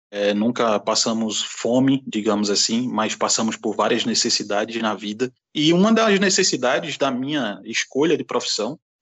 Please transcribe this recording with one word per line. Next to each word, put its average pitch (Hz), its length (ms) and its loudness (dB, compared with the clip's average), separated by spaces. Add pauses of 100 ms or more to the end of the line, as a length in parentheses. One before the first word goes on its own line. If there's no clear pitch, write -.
é, 101 240 0
nunca 113 460 2
passamos 110 640 -2
fome, 135 640 2
digamos 104 420 0
assim, 113 380 0
mas 107 260 -2
passamos 113 420 -2
por 107 200 -4
várias 110 280 0
necessidades 110 800 -2
na 107 140 -2
vida. 107 360 -6 (220)
E 151 200 2
uma 196 200 6
das 220 260 4
necessidades 156 800 0
da 139 140 0
minha 127 520 -4
escolha 139 540 0
de 147 60 -8
profissão 120 560 -4 (220)